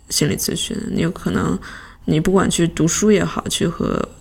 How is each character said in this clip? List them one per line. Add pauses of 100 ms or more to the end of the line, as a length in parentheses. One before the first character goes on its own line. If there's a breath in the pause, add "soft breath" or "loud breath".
心
理
咨
询。 (160)
你
有
可
能， (480 loud breath)
你
不
管
去
读
书
也
好，
去
和 (140)